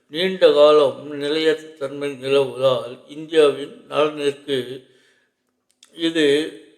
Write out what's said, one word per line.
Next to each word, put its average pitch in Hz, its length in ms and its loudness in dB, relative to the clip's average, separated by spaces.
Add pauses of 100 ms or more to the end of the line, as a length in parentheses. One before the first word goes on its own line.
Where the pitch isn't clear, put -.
(120)
நீண்ட 185 300 -4 (100)
காலம் 147 460 4 (140)
நிலையற்ற 156 560 -2 (100)
தன்மை 143 340 -8
நிலவுவதால் 127 840 -2 (120)
இந்தியாவின் 147 680 0 (120)
நலனிற்கு 143 720 -4 (1400)
இது 165 300 0 (520)